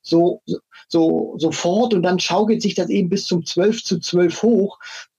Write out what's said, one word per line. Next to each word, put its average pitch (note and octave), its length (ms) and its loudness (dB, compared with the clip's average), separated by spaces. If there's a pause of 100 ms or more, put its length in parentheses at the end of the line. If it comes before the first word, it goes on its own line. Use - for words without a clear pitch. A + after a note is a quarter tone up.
so, E3+ 400 2 (480)
so, E3 480 0
sofort F3+ 560 0
und F3+ 100 2
dann F3+ 180 0
schaukelt G#3 420 0
sich E3 120 -2
das - 140 -2
eben F#3+ 220 0
bis G3 160 -2
zum E3 180 -2
zwölf G#3+ 400 0
zu F#3 140 -2
zwölf F3 440 0
hoch. G#3 360 2 (400)